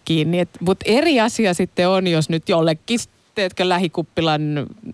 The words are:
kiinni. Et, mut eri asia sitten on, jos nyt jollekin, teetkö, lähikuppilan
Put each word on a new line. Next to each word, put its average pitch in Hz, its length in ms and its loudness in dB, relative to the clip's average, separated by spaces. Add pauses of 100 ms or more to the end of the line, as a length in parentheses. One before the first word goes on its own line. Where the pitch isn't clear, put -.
kiinni. 160 360 0
Et, 175 80 -2 (120)
mut 185 240 0
eri 277 360 4
asia 214 340 0
sitten 180 340 0
on, 190 180 2
jos 160 220 0
nyt 165 200 -2
jollekin, 165 500 0 (360)
teetkö, 185 340 -2
lähikuppilan 156 960 -2 (280)